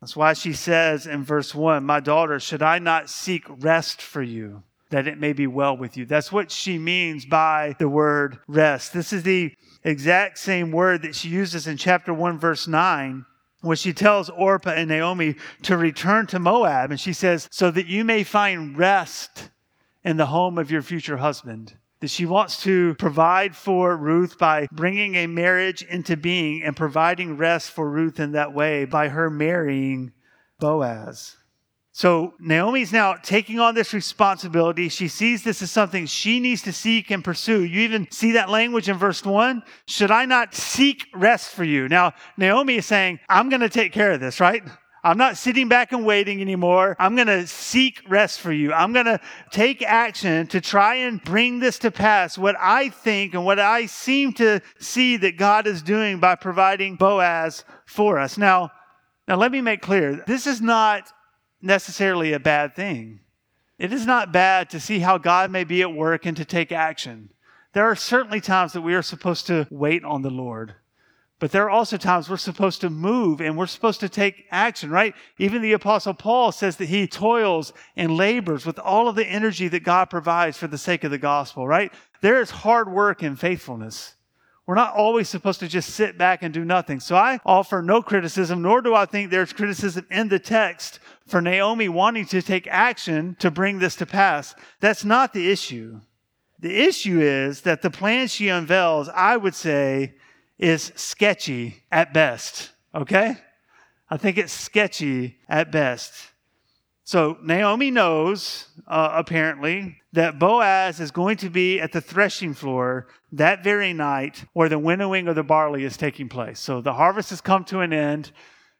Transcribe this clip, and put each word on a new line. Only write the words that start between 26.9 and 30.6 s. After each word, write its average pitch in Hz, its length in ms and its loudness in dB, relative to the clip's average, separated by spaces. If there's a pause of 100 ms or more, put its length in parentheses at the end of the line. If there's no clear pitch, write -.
rest 165 340 0
for 156 180 -4
Ruth 156 300 -2
in 147 140 -4
that 147 200 -2
way 147 320 0
by 151 240 0
her 160 220 -2
marrying 139 800 -2 (480)
Boaz. 123 800 -4 (560)